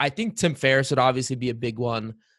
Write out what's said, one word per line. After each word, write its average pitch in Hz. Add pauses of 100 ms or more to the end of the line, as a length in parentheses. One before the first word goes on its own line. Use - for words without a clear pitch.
I 143
think 214
Tim 165
Ferriss 135
would 139
obviously 127
be 123
a 117
big 117
one. 113 (220)